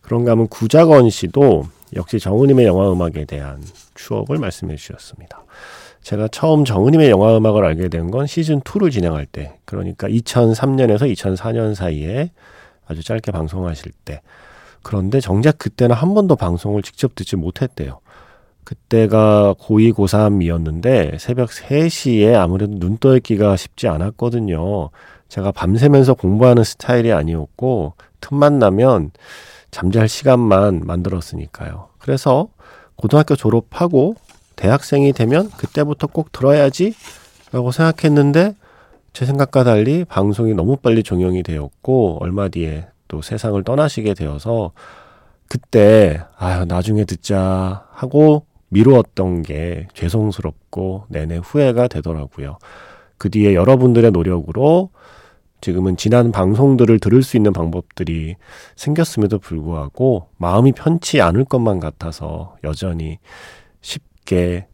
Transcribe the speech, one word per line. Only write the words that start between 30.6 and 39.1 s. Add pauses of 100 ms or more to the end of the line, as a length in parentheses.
만들었으니까요. (100)
그래서 (480)
고등학교
졸업하고 (400)
대학생이
되면
그때부터
꼭
들어야지 (580)
라고
생각했는데 (580)